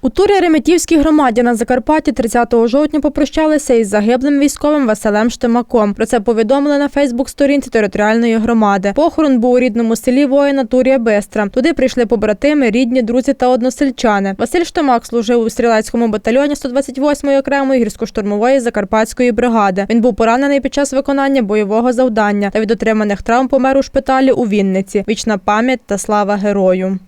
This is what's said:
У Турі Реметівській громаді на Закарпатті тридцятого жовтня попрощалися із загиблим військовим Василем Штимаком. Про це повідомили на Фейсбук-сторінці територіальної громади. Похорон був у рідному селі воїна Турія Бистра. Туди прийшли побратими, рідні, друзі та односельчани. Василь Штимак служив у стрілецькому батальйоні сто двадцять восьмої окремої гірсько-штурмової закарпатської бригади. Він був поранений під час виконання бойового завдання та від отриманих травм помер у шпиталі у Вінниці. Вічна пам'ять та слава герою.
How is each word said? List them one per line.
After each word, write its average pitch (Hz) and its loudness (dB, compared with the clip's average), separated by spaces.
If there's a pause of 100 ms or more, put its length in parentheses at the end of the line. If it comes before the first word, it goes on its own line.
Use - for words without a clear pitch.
У 262 0
Турі 403 2
Реметівській 330 2
громаді 285 2
на 240 2
Закарпатті 254 0
тридцятого 233 0
жовтня 294 0
попрощалися 302 0
із 226 2
загиблим 240 0
військовим 294 0
Василем 214 0
Штимаком. 233 0
Про 220 -2
це 240 0
повідомили 247 0
на 285 0
Фейсбук-сторінці 277 0
територіальної 226 0
громади. 208 0
Похорон 294 2
був 247 2
у 247 4
рідному 226 0
селі 262 0
воїна 277 2
Турія 254 2
Бистра. 214 -2
Туди 269 0
прийшли 254 0
побратими, 233 0
рідні, 247 0
друзі 240 0
та 247 0
односельчани. 233 0
Василь 339 -2
Штимак 269 -2
служив 233 0
у 226 -2
стрілецькому 233 -2
батальйоні 240 0
сто 277 -8
двадцять 269 -4
восьмої 285 0
окремої 269 0
гірсько-штурмової 214 -2
закарпатської 226 -2
бригади. 214 0
Він 233 2
був 233 2
поранений 269 2
під 269 -6
час 285 -2
виконання 277 0
бойового 214 0
завдання 208 0
та 214 0
від 220 -2
отриманих 214 -2
травм 254 0
помер 269 2
у 269 2
шпиталі 269 0
у 240 0
Вінниці. 196 -2
Вічна 214 -2
пам'ять 233 -2
та 202 -6
слава 208 -2
герою. 190 0